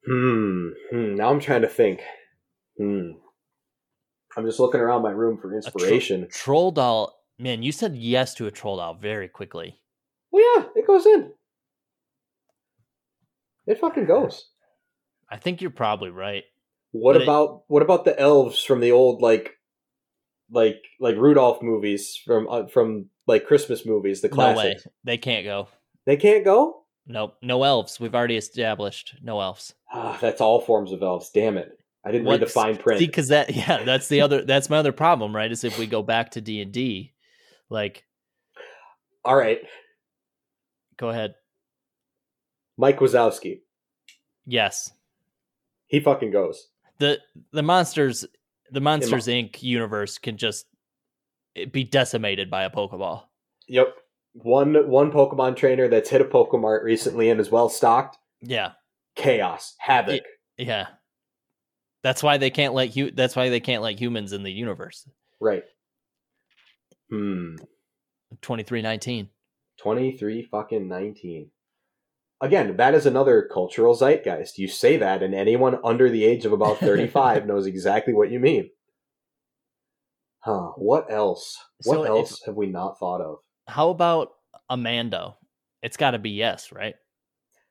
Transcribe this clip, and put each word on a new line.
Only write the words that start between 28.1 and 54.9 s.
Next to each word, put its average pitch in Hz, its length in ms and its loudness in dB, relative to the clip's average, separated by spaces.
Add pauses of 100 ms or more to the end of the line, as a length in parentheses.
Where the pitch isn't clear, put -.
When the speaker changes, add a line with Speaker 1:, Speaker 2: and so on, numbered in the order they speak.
Speaker 2:
already 120 240 0
established 107 840 -6
no 110 180 -8
elves. 95 320 -10 (180)
Speaker 1:
Ah, - 300 -10
that's 113 200 -2
all 117 200 4
forms 104 300 0
of 90 100 -8
elves. 90 320 -4
Damn 107 240 0
it. 87 120 -10 (360)
I 101 60 -8
didn't 113 160 -2
read 120 140 2
the 113 40 2
Speaker 2:
What's - 80 -8
Speaker 1:
fine 110 240 2
print. 107 220 0
Speaker 2:
See, 175 80 4
'cause 147 220 -4
that, 147 200 2
<laughs> - 60 -6
yeah, 120 280 -2
that's 131 260 -2
the 143 120 4
other, 143 220 2
that's 135 260 0
my 151 80 2
other 147 140 2
problem, 123 440 0
right? 110 160 -4
Is 113 120 -10
if 113 160 -4
we 113 80 -4
go 107 160 -2
back 117 280 -2
to 117 100 -10
D 107 200 -8
and 98 100 -12
D, 117 420 -6 (560)
like 104 340 -8 (1200)
Speaker 1:
All 127 120 2
right. 117 240 0 (1400)
Speaker 2:
Go 120 120 -4
ahead. 110 240 -6 (1400)
Speaker 1:
Mike 139 220 2
Wazowski. 117 600 2 (840)
Speaker 2:
Yes. 113 460 -2 (960)
Speaker 1:
He 143 120 0
fucking 135 320 0
goes. 92 360 -4 (320)
Speaker 2:
The, 143 200 0 (320)
the 147 120 -4
Monsters, 156 600 0 (460)
the 135 100 -6
Monsters, 135 460 0
Speaker 1:
Im- 120 200 -2
Speaker 2:
Inc - 160 -20
universe 110 540 -4
can 110 200 -10
just - 280 -6 (1080)
be 135 120 -4
decimated 110 680 -2
by 95 140 -4
a 95 60 -4
Pokeball. 95 540 -8 (440)
Speaker 1:
Yep. 127 280 2 (380)
One, 139 560 2
one 143 220 4